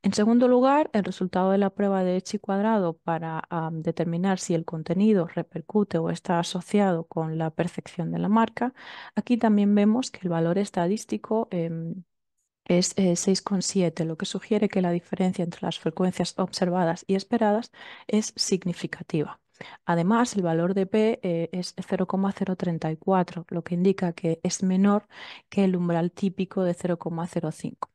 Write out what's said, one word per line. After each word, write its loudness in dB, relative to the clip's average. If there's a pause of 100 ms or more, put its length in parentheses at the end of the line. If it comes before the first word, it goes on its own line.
En 2
segundo 4
lugar, 4
el 2
resultado 0
de 4
la 2
prueba 0
de 0
Chi -8
cuadrado 0
para, -4 (100)
am, -4
determinar -2
si -4
el 0
contenido 2
repercute -2
o 0
está 0
asociado 0
con -4
la -2
percepción -6
de -4
la 0
marca. 2 (420)
Aquí 0
también 4
vemos 4
que -18
el -2
valor 2
estadístico, -2
em, -6 (640)
es, 2
eh, 4
seis 0
coma -2
siete, 0
lo -6
que -6
sugiere -2
que 0
la 2
diferencia -2
entre -6
las -4
frecuencias -2
observadas 0
y 2
esperadas 0 (360)
es 0
significativa. -4 (440)
Además, 2
el 0
valor 2
de 0
P, 2
eh, -2
es -6 (120)
cero 0
coma 0
cero -2
treinta -2
y -6
cuatro, 0
lo -6
que -4
indica 2
que -2
es -2
menor 2 (420)
que 2
el 4
umbral 0
típico -2
de 0
cero -2
coma -6
cero -4
cinco. -10